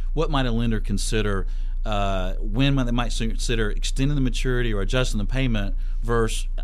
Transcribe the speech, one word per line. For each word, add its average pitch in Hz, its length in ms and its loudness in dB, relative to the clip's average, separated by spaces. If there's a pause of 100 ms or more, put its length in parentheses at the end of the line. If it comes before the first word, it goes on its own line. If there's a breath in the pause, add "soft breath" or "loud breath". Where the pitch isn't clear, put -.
(140 loud breath)
what 156 180 0
might 135 140 2
a 120 40 0
lender 113 300 0
consider, 104 680 0 (380 loud breath)
uh, 95 560 0
when 123 340 2
might, 131 100 2
they 120 60 0
might 120 260 0
consider 110 540 0
extending 139 460 0
the 135 40 2
maturity 123 540 0
or 101 60 0
adjusting 127 380 0
the 101 80 0
payment 110 500 0 (260 loud breath)
versus 113 460 0 (160)